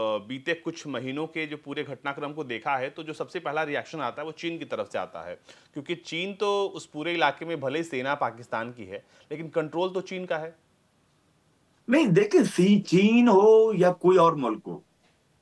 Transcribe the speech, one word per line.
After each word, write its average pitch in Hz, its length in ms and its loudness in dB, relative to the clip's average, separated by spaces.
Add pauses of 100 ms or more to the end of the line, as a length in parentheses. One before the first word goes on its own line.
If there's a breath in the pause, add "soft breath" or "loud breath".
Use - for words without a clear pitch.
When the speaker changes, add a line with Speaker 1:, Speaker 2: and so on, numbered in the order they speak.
(280)
Speaker 1:
बीते 135 260 -6
कुछ 165 340 -10
महीनों 135 400 -8
के 156 200 -8
जो 151 100 -10
पूरे 143 260 -10
घटनाक्रम 143 500 -10
को 151 100 -8
देखा 127 340 -4
है, 131 120 -6
तो 160 140 -14
जो 156 100 -12
सबसे 165 260 -10
पहला 156 240 -4
reaction 147 360 -6
आता 123 220 -6
है 151 40 -10
वो 160 60 -10
चीन 165 280 -8
की 143 60 -12
तरफ 107 260 -6
से 104 80 -6
आता 87 220 -10
है, 87 180 -14 (340 soft breath)
क्योंकि 156 220 -10
चीन 175 380 -8
तो 202 320 -2 (100)
उस 151 100 -14
पूरे 156 280 -8
इलाके 160 320 0
में 165 160 -6
भले 135 160 -4
ही 165 60 -4
सेना 139 320 -4
पाकिस्तान 120 560 -6
की 117 140 -16
है, 98 200 -14 (260 soft breath)
लेकिन 151 180 -10
control 160 400 -4
तो 185 120 -6
चीन 185 240 -10
का 175 120 -4
है। 160 180 -12 (1300)
Speaker 2:
नहीं, 277 180 4
देखिए, 208 360 4
सी-, 202 380 4
चीन 220 460 4
हो 220 480 8
या 180 160 4
कोई 180 260 4
और 165 180 6
मुल्क 113 320 -4
हो, 82 160 -10 (580)